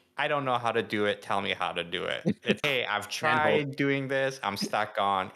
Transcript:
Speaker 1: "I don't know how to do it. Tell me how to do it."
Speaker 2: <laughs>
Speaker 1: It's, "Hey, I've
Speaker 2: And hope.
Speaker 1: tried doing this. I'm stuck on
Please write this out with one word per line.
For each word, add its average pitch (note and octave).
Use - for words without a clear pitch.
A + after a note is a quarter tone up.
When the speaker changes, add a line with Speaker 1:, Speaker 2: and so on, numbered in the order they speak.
Speaker 1:
"I C#3+
don't C#3+
know B2+
how A#2
to A2+
do G#2
it. G2+
Tell G2+
me G2
how F2+
to F2
do F2
it." B1+
Speaker 2:
<laughs> -
Speaker 1:
It's, -
"Hey, C#3
I've G#3
Speaker 2:
And G3+
hope. -
Speaker 1:
tried D3+
doing C#3
this. C3+
I'm G2+
stuck -
on G2